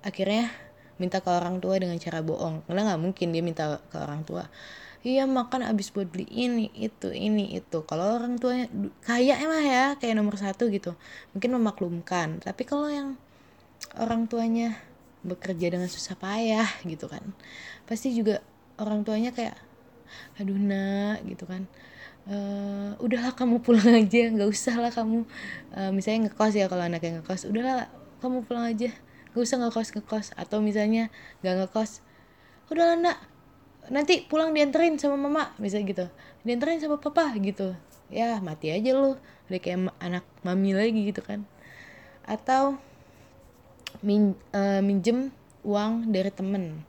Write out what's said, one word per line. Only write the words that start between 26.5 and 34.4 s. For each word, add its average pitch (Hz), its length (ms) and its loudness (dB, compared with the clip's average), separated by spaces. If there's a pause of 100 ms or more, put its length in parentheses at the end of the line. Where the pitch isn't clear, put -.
ya, 196 140 4
kalau 180 160 0
anaknya 165 340 -4
ngekos, 185 280 -6
"Udahlah 247 400 -2 (340)
kamu 254 240 -2
pulang 233 220 -4
aja, 233 220 -2 (420)
nggak 240 100 0
usah 247 220 2
ngekos-ngekos." 220 640 -4 (100)
Atau 208 240 -2
misalnya 214 480 2 (320)
nggak 185 140 0 (120)
ngekos, - 380 -4 (640)
"Udahlah 339 320 4
nak, 339 180 2 (720)
nanti 294 380 4
pulang 320 260 2